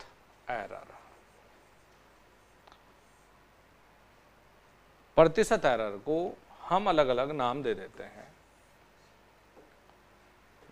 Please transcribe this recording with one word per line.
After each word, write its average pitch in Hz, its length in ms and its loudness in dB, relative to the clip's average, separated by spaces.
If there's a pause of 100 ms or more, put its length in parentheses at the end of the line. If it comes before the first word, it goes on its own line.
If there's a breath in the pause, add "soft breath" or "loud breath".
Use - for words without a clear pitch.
(500)
error। 98 360 -10 (4000)
प्रतिशत 165 480 4
error 113 260 2
को 156 480 -4 (240)
हम 196 260 0
अलग-अलग 139 420 2
नाम 135 320 -2
दे 117 120 -2
देते 92 280 -14
हैं। - 340 -20 (2250)